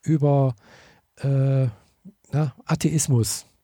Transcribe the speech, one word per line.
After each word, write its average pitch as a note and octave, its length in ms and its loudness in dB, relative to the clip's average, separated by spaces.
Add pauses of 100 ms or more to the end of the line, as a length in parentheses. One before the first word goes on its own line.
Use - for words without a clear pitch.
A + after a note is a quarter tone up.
über, C#3 520 2 (600)
äh, C3+ 480 0 (640)
na, D3 220 -2 (120)
Atheismus. D#3 800 0 (180)